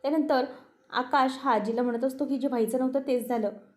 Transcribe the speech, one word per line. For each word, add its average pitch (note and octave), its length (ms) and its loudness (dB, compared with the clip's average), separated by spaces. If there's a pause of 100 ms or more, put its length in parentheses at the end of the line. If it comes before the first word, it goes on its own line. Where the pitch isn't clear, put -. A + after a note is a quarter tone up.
त्यानंतर C#4 400 2 (460)
आकाश C4 500 2
हा C4+ 120 0
आजीला A3+ 300 0
म्हणत A#3+ 220 0
असतो C4+ 200 -2
की, C4+ 140 -2
"जे C4 100 0
व्हायचं A#3 300 0
नव्हतं C4 280 0
तेच B3 220 0
झालं A3 220 0 (260)